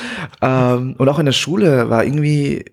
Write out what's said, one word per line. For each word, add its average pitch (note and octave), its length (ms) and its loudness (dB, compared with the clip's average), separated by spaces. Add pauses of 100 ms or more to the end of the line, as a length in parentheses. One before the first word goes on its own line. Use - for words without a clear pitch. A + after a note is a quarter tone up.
(420)
Ähm, B2+ 560 0
und C3+ 120 2
auch C#3+ 100 0
in D#3 60 0
der C3+ 80 2
Schule C#3+ 560 0
war A2+ 140 2
irgendwie D3 520 0 (180)